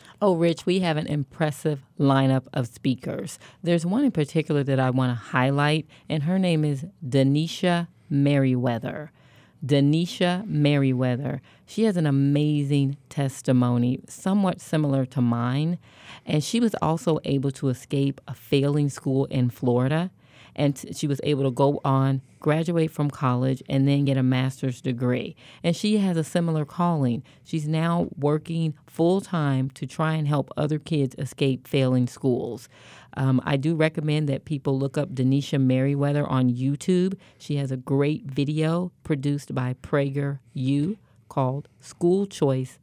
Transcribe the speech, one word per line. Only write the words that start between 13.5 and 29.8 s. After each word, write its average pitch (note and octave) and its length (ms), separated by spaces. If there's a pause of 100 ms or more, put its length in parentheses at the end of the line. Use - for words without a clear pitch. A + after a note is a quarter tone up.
somewhat F#3+ 520
similar C#3 460
to C3 140
mine, B2 580 (480)
and D3+ 160
she - 160
was A#3 240
also D#3+ 420
able C#3 280
to C3+ 160
escape C#3 580
a C3 80
failing C#3+ 540
school C3+ 380
in B2 220
Florida. C3 600 (460)
And C#3+ 180
t-, - 180
she - 140
was C#3 160
able C#3 220
to C3 80
go C#3 320
on, C3+ 360 (200)
graduate D#3+ 500
from D3 220
college, B2+ 560
and C3+ 180
then C#3+ 200
get C3+ 100
a C3 80
master's C3 560
degree. A#2+ 560 (260)
And F3 140
she G#3+ 220
has F#3+ 180
a D#3+ 80
similar D#3+ 400
calling. C#3+ 580 (220)
She's D3+ 240
now E3+ 480
working D#3 580 (140)
full-time D#3 840
to - 160